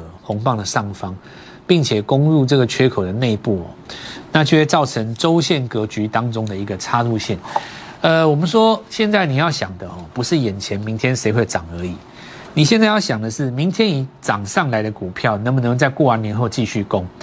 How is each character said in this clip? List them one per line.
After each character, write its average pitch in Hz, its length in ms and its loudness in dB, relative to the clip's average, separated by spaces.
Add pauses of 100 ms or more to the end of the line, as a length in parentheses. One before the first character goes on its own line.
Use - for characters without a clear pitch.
(200)
红 107 180 -6
棒 120 180 0
的 104 60 -4
上 101 300 -4
方， 95 200 -8 (580)
并 170 100 6
且 110 200 0
攻 143 280 2
入 151 160 4
这 135 120 4
个 123 100 4
缺 127 220 2
口 101 160 -2
的 92 80 -4
内 113 240 0
部 101 220 -2
哦， 82 60 -10 (680)
那 156 100 6
就 156 140 4
会 151 80 6
造 151 200 2
成 113 300 -4
周 165 240 2
线 147 300 0
格 107 180 -2
局 107 180 -4
当 113 240 0
中 110 160 -4
的 104 80 -6
一 98 120 -6
个 101 100 -6
插 120 260 -2
入 117 160 0
线。 101 220 -4 (640)
呃， 160 260 4
我 147 80 4
们 156 100 0
说 220 440 4
现 214 200 0
在 202 160 2
你 135 120 0
要 165 120 2
想 95 280 -4
的 92 100 -12
哦， 87 60 -12 (200)
不 127 80 -4
是 160 160 0
眼 104 220 0
前 98 220 -6
明 110 160 -6
天 127 180 0
谁 110 160 0
会 113 140 2
涨 85 200 -4 (120)
而 87 80 -6
已， 90 100 -6 (580)
你 151 120 4
现 226 120 4
在 220 100 4
要 214 120 2
想 120 220 -2
的 110 100 -4
是 135 200 -4
明 147 200 0
天 220 180 2
已 135 160 0 (160)
涨 101 240 -2
上 151 240 0
来 110 140 2
的 107 80 -2
股 95 200 -8
票 107 260 -2
能 123 180 0
不 131 60 2
能 120 160 2
在 139 100 2
过 135 200 2
完 113 140 4
年 107 140 -4
后 113 140 0
继 113 160 -2
续 104 180 -2
攻， 92 220 -2 (180)